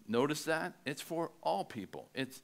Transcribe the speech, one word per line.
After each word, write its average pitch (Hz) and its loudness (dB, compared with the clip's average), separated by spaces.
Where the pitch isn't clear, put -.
Notice 139 4
that? 165 0
It's 151 -4
for 165 -2
all 180 2
people. - -8
It's 131 -4